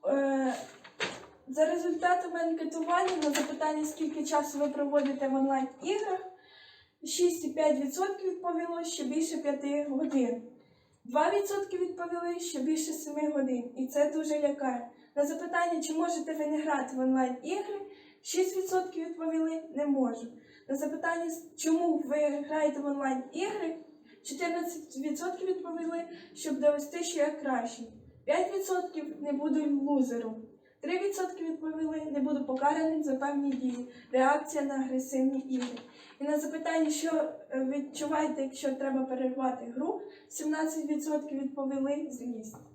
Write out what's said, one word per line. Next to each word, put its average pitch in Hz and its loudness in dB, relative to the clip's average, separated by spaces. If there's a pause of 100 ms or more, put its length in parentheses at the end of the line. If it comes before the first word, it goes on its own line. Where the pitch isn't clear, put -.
Е, 269 2 (920)
за 294 4
результатами 349 2
анкетування 330 2
на 302 2
запитання, 311 0
скільки 311 -2
часу 294 0
ви 285 2
проводите 277 2
в 269 2
онлайн-іграх, 320 0 (760)
шість 349 2
і 277 -2
п'ять 294 4
відсотків 381 -2
відповіло, 339 -2
що 302 -4
більше 311 0
п'яти 285 0
годин. 262 2 (640)
Два 302 4
відсотки 403 0
відповіли, 349 -2
що 302 -4
більше 311 0
семи 294 -2
годин. 254 0
І 254 -2
це 294 4
дуже 302 0
лякає. 277 0 (240)
На 285 2
запитання, 349 0
чи 311 -4
можете 320 0
ви 302 -2
не 302 0
грати 269 0
в 254 0
онлайн-ігри, 262 0 (420)
шість 370 0
відсотків 370 0
відповіли, 320 0 (120)
«Не 294 0
можу». 254 2 (420)
На 269 -2
запитання, 330 -2 (240)
чому 320 4
ви 277 0
граєте 294 2
в 285 -2
онлайн-ігри, 320 -2 (460)
чотирнадцять 339 -4
відсотків 339 -2
відповіли, 339 -2 (300)
«Щоб 277 -4
довести, 294 2
що 330 -4
я 294 4
кращий». 240 -4 (320)
П'ять 349 2
відсотків 359 -2
«Не 294 -2
буду 285 2
лузером». 233 0 (380)
Три 349 0
відсотки 392 -2
відповіли, 311 -4 (100)
«Не 285 0
буду 285 2
покараним 302 2
за 277 0
певні 277 0
дії». 247 -2 (240)
Реакція 285 4
на 277 -2
агресивні 262 0
ігри. 247 -2 (420)
І 277 -4
на 302 2
запитання, 320 0
що, 320 0 (400)
е, 262 0
відчуваєте, 285 0
якщо 269 -2
треба 262 0
перервати 254 0 (120)
гру, 320 -2 (260)
сімнадцять 311 -2
відсотків 294 0
відповіли, 277 0
«Злість». 240 -8 (180)